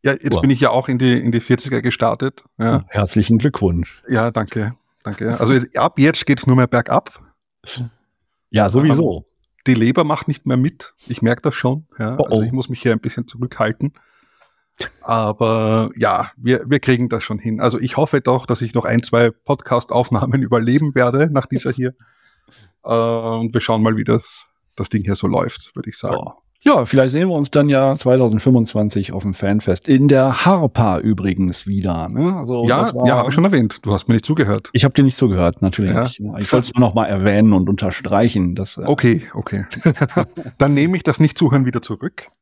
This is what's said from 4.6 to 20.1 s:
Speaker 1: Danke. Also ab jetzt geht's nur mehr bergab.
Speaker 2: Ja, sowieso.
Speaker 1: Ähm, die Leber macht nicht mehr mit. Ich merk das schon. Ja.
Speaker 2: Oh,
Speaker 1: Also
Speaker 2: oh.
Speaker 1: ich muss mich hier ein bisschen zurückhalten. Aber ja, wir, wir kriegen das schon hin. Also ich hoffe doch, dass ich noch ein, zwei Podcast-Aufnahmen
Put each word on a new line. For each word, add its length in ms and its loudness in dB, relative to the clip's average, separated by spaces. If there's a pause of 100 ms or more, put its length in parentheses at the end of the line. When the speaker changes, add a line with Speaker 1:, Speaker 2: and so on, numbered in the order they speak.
Speaker 1:
Danke. 360 -6
Also 140 2 (240)
ab 220 -2
jetzt 280 2
geht's 200 0
nur 100 4
mehr 100 4
bergab. 540 -2 (1300)
Speaker 2:
Ja, 200 2
sowieso. 480 2
Speaker 1:
Ähm, 60 -14 (420)
die 80 2
Leber 300 2
macht 240 -4
nicht 180 -6
mehr 100 0
mit. 380 -4 (140)
Ich 140 -8
merk 200 0
das 120 -2
schon. 320 -2 (120)
Ja. 200 -6
Speaker 2:
Oh, 60 2
Speaker 1:
Also 160 2
Speaker 2:
oh. 40 2
Speaker 1:
ich 80 -4
muss 160 -4
mich 140 -10
hier 100 2
ein 80 0
bisschen 280 -8
zurückhalten. 640 -6 (1080)
Aber 960 0
ja, 400 -2
wir, 320 0
wir 120 2
kriegen 280 0
das 140 -4
schon 160 -6
hin. 220 -4
Also 200 0
ich 160 -4
hoffe 240 0
doch, 260 0
dass 160 -2
ich 120 -8
noch 100 0
ein, 180 0
zwei 280 2
Podcast-Aufnahmen 1120 -2